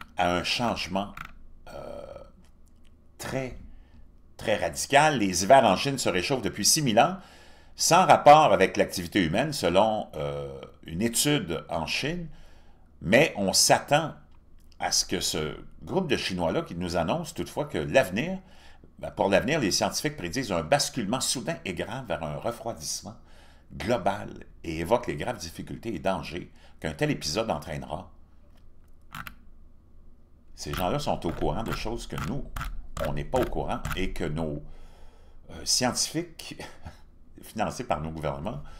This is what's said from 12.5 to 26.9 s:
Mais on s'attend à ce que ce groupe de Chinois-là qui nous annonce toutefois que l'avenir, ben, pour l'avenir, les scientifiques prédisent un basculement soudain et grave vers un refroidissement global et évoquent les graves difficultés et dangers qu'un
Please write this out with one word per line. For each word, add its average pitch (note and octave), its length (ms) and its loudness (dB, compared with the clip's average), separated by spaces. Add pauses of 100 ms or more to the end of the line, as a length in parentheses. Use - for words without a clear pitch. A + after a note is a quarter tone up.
Mais A#2+ 340 6
on G2 160 0
s'attend C#3+ 640 4 (680)
à F2+ 100 -2
ce - 140 2
que F2+ 160 -4
ce D#2 360 -2 (280)
groupe D3+ 240 -2
de A2 80 2
Chinois-là F2+ 460 -2
qui D#3 120 -12
nous F2 220 -4
annonce A#2+ 380 -2
toutefois - 320 -6
que G#2 120 -6
l'avenir, A2 600 2 (600)
ben, D#2 140 -10
pour G2+ 160 2
l'avenir, A#2+ 320 4
les G2 100 2
scientifiques A2+ 460 0
prédisent G2+ 340 -4
un E2+ 120 2
basculement A#2 580 0
soudain B2+ 440 -4
et F#2+ 100 -4
grave A2 340 -8
vers E2 160 -4
un D2+ 120 -4
refroidissement - 800 -8 (600)
global G2+ 560 -2 (340)
et D#2+ 160 -4
évoquent F2 280 2
les D2+ 80 -2
graves G#2+ 200 -6
difficultés E2+ 580 -10
et E2 40 -4
dangers E2 520 -4 (300)
qu'un D#2+ 120 -4